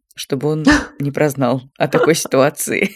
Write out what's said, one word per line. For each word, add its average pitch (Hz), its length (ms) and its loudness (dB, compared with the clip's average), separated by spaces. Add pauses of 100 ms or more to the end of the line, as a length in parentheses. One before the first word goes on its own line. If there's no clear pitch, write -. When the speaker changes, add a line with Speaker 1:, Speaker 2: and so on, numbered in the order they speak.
(140)
Speaker 1:
чтобы 143 340 -4
он 156 160 -2
Speaker 2:
<laughs> - 360 0
Speaker 1:
не 143 100 -2
прознал 135 520 0 (160)
о 143 100 0
такой - 260 2
ситуации - 800 0